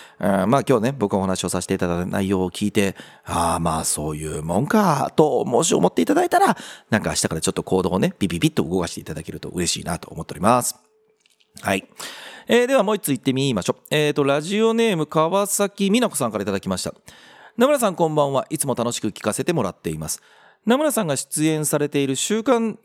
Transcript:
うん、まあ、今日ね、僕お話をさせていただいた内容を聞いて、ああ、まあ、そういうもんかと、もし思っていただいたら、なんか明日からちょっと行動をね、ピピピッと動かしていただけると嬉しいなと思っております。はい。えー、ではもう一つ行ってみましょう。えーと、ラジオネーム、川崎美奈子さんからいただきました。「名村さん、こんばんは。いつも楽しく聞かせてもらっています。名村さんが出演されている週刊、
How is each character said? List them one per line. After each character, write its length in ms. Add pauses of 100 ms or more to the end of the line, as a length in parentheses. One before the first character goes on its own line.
(180)
う 40
ん、 60
ま 300
あ、 100
今 120
日 0
ね、 120
僕 240
お 60
話 240
を 20
さ 140
せ 40
て 60
い 60
た 100
だ 140
い 20
た 60
内 180
容 140
を 80
聞 160
い 60
て、 220 (300)
あ 300
あ、 40
ま 200
あ、 60
そ 260
う 80
い 200
う 40
も 180
ん 60
か 500
と、 300
も 180
し 100
思 140
っ 60
て 80
い 20
た 80
だ 100
い 60
た 100
ら、 200 (320)
な 80
ん 40
か 60
明 60
日 140
か 80
ら 40
ち 80
ょ 20
っ 40
と 80
行 180
動 120
を 60
ね、 200
ピ 100
ピ 100
ピ 100
ッ 20
と 140
動 180
か 40
し 100
て 40
い 40
た 100
だ 80
け 100
る 80
と 80
嬉 320
し 0
い 40
な 140
と 120
思 140
っ 20
て 80
お 20
り 60
ま 180
す。 160 (840)
は 120
い。 140 (600)
え 160
ー、 20
で 80
は 80
も 100
う 40
一 80
つ 80
行 60
っ 60
て 80
み 220
ま 80
し 80
ょ 80
う。 120
え 200
ー 20
と、 120
ラ 180
ジ 200
オ 120
ネ 180
ー 60
ム、 80
川 400
崎 380
美 160
奈 100
子 80
さ 100
ん 40
か 40
ら 60
い 20
た 80
だ 80
き 80
ま 80
し 60
た。 100 (640)
「名 100
村 120
さ 120
ん、 40
こ 120
ん 80
ば 80
ん 100
は。 160
い 80
つ 100
も 80
楽 180
し 80
く 80
聞 120
か 140
せ 100
て 80
も 100
ら 80
っ 40
て 160
い 80
ま 100
す。 140 (420)
名 140
村 140
さ 100
ん 40
が 100
出 280
演 220
さ 120
れ 120
て 120
い 40
る 100
週 260
刊、 420